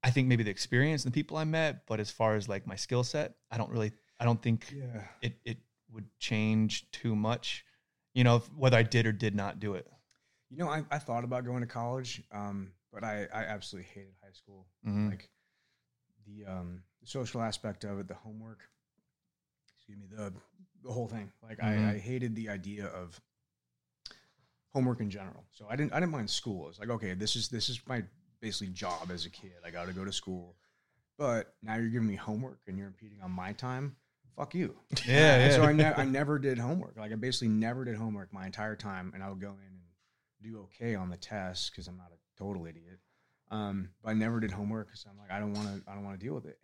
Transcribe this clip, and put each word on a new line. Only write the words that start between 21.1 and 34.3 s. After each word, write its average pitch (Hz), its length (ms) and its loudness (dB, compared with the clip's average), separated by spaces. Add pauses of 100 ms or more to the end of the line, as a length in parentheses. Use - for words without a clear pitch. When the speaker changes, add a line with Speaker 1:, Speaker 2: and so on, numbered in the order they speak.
Speaker 2:
Like, 113 160 -14
Speaker 1:
Mm-hmm. 107 300 2
Speaker 2:
I, 104 60 2
I 104 40 -4
hated 120 380 -4
the 110 140 -6
idea 101 380 -8
of 87 300 -12 (1500)
homework 127 280 0
in 104 100 -2
general. 95 420 -12
So 110 160 -20
I 113 80 -4
didn't, 143 160 0
I 139 80 2
didn't 175 120 0
mind 120 180 -4
school. 90 380 -4
It's 85 100 -18
like, 107 120 -8
"Okay, 110 240 -2
this 104 220 -2
is, 113 120 -2
this 110 200 -2
is 120 180 -6
my 120 160 -2 (380)
basically 104 340 -6
job 87 360 -4
as 87 160 -6
a 85 40 -14
kid. 92 220 -20 (120)
I 85 60 -10
gotta 87 220 -6
go 95 120 -6
to 98 80 -6
school." 90 440 -8 (640)
But 120 440 0
now 110 140 -4
you're 113 120 0
giving 113 200 2
me 101 80 0
homework 113 500 -6
and 95 100 -8
you're 98 120 -6
impeding 104 340 -18
on 92 80 -6
my 92 240 -6
time. 131 420 -6 (400)